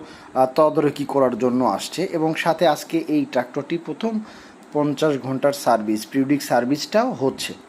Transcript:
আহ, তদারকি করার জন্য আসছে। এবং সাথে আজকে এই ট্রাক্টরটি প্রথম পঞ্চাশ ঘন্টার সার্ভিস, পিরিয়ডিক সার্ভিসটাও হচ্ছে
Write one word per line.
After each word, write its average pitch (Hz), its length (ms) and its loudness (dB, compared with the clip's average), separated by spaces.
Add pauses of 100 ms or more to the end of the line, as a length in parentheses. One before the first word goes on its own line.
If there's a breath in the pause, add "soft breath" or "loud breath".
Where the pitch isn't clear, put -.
(340 loud breath)
আহ, 131 220 4
তদারকি 147 500 2
করার 127 340 2
জন্য 123 260 2
আসছে। 113 460 -2
এবং 160 240 0
সাথে 170 320 2
আজকে 156 400 0
এই 147 240 2
ট্রাক্টরটি 135 460 -4
প্রথম 220 420 -4 (540 loud breath)
পঞ্চাশ 147 440 2
ঘন্টার 131 360 0
সার্ভিস, 110 520 0
পিরিয়ডিক 135 360 0
সার্ভিসটাও 147 720 0
হচ্ছে 131 420 -4 (160)